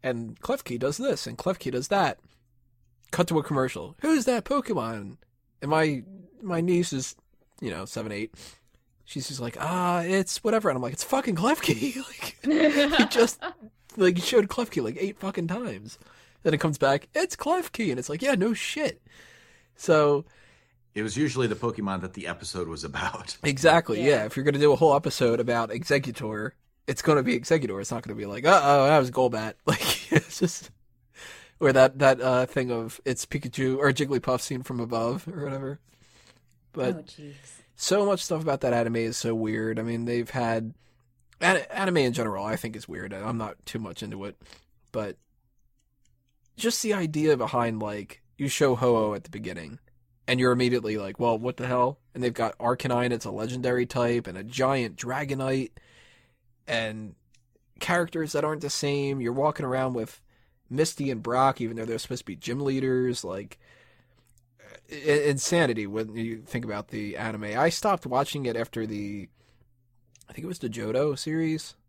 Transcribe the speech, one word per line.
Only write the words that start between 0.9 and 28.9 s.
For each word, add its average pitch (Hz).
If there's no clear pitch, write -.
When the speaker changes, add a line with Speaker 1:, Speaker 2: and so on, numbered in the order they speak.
Speaker 1:
this, 247
and 120
Klefki -
does 127
that." 196
Cut 175
to 160
a -
commercial. 131
"Who's 294
that 240
Pokemon?" 113
And 139
my, 156
my 175
niece 175
is, 131
you 113
know, 87
seven, 107
eight. 104
She's -
just 131
like, 120
"Ah, 175
it's 190
whatever." 214
And 131
I'm 127
like, 120
"It's 151
fucking 262
Klefki." 247
<laughs> 262
Like, 294
he 220
just, -
Speaker 2:
<laughs> -
Speaker 1:
like, 185
he 175
showed 208
Klefki, 226
like, 113
eight 196
fucking 190
times. 160
Then 156
it 147
comes 156
back, 139
"It's 349
Klefki." 294
And 127
it's -
like, 156
"Yeah, 269
no 208
shit." -
So 147
Speaker 3:
It 104
was 110
usually 131
the 107
Pokemon 101
that 92
the 82
episode 87
was 82
about. -
<laughs> -
Speaker 1:
Exactly, 147
Speaker 2:
Yeah. 127
Speaker 1:
yeah. 117
If -
you're 135
gonna 143
do 147
a 127
whole 147
episode 123
about 117
Exeggutor, 117
it's -
gonna 151
be 175
Exeggutor. 117
It's 98
not 117
gonna 107
be 104
like, 104
"Uh-oh, 143
that 151